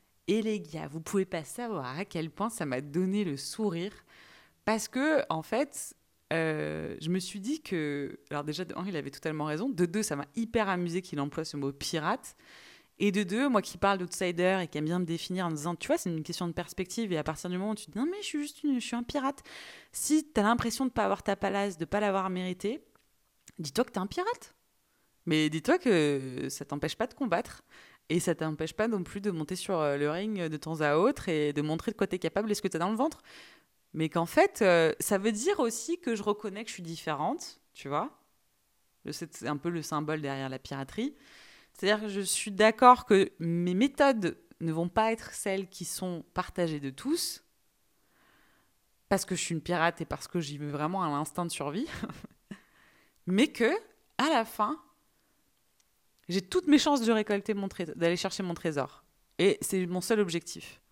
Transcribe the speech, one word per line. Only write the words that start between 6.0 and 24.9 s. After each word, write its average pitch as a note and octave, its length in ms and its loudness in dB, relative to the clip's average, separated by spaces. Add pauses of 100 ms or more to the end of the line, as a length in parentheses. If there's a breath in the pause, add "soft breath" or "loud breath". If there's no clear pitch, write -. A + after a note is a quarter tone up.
euh, D#3 720 -2
je D#3 80 -2
me F#3 80 2
suis F#3 220 -6
dit C4+ 240 -4
que, D3 560 -4 (100)
alors D3 140 -4
déjà, D3+ 200 -4
de E3+ 120 -8
un, F3+ 100 -4
il G3 100 -4
avait C#3+ 140 -4
totalement D3+ 360 -4
raison, D#3 240 -2
de F3+ 180 2
deux, G3+ 160 0
ça D3+ 120 -2
m'a C#3+ 200 -6
hyper A3+ 340 0
amusé F3+ 320 0
qu'il D3 180 -6
emploie D3 260 -2
ce D3+ 120 -8
mot C#3 140 -2
pirate, E3 640 -4 (640 loud breath)
et G3+ 120 4
de G#3 120 2
deux, A3+ 260 2
moi G#3+ 140 4
qui - 160 -12
parle G3 180 4
d'outsider F3+ 640 2
et E3 60 -4
qui - 100 -8
aime D3+ 80 0
bien F3 140 0
me F3+ 60 0
définir F3 420 -2
en E3 40 -2
disant, D#3 220 -2
tu - 140 -8
vois, D#4 100 4
c'est F#3 140 -4
une D#3+ 100 -2
question F3 260 -4
de E3+ 60 -4
perspective, F#3 580 -4
et E3 60 2
à D3+ 60 0
partir D#3+ 260 -4
du F3+ 80 -2
moment G3+ 140 -2
où G#3+ 40 -4
tu - 120 -10
te D3+ 40 -20
dis, « F#3+ 60 -8
Non, B3+ 80 0
mais G4 160 -2
je G4 60 -8
suis D4+ 120 -4
juste D4 240 -6
une, C#4+ 120 2
je A#3 100 -2
suis - 100 -6
un A#3+ 60 -2
pirate », C4+ 400 -4 (500 loud breath)
si D4+ 400 2
t'as G#3 120 4
l'impression A#3 420 2
de B3 60 0
pas G#3+ 140 0
avoir G3 180 0
ta G3 120 0
place, G3 440 0
de E3 60 -4
pas G3+ 160 0
l'avoir G3 280 2
méritée, F#3 560 -4 (720)
dis-toi D#3+ 260 0
que - 100 -6
t'es G3+ 60 -2
un F#3 60 0
pirate. F#4+ 480 -4 (720)